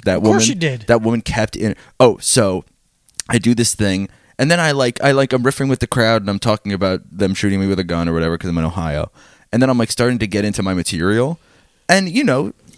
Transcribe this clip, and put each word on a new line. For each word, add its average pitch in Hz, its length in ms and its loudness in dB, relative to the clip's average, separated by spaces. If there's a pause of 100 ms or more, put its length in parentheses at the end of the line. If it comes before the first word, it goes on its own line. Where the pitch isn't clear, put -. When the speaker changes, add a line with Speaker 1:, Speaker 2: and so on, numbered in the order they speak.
Speaker 1:
That 92 120 2
Speaker 2:
Of 90 60 -2
course 110 80 6
Speaker 1:
woman, 220 160 4
Speaker 2:
she 254 80 -2
did. 135 320 -4
Speaker 1:
that 117 140 4
woman 113 200 0
kept - 360 -4
in. - 180 -2 (240)
Oh, 120 200 6
so 98 440 0 (680)
I 120 100 0
do 117 140 2
this 117 220 0
thing, 98 320 -2 (320)
and 135 100 0
then 175 100 2
I, 160 120 0
like, 131 320 -2
I, 139 80 4
like, 135 220 2
I'm 123 100 0
riffing 135 260 0
with 127 100 0
the - 80 -4
crowd, 113 340 2
and 98 80 -4
I'm 98 100 -2
talking 107 320 -2
about 92 300 -2 (100)
them 95 220 0
shooting 98 260 0
me 95 80 0
with 95 120 0
a 92 40 -2
gun 85 240 -2
or 82 60 0
whatever 82 240 0
'cause 90 120 -6
I'm 82 80 -2
in 82 60 0
Ohio. 80 480 -4 (400)
And 117 100 2
then 131 80 4
I'm, 123 80 2
like, 113 140 -2
starting 123 280 0
to 110 80 -2
get 101 180 -2
into 104 180 -4
my 95 100 -2
material, 101 680 -2 (500)
and, 185 200 2
you 240 140 0
know, 147 300 0 (240)